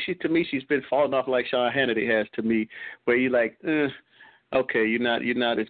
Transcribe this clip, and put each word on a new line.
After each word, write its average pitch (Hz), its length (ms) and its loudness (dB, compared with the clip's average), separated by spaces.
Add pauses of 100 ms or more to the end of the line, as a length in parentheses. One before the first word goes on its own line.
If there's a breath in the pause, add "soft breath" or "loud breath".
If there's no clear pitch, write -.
she, 180 80 -2
to 165 140 -4
me, 165 200 2
she's 131 140 -4
been 139 260 0
falling 135 240 2
off 131 140 0
like 123 180 0
Sean 123 260 0
Hannity 120 380 0
has 107 240 2
to - 80 -6
me, 110 260 0 (380 loud breath)
where 120 100 4
you 127 140 2
like, 120 280 0 (100)
eh, 151 200 0 (640 loud breath)
okay, 127 320 2
you're 113 140 0
not, 120 240 0
you're 120 120 -2
not 117 240 0
as 107 100 -2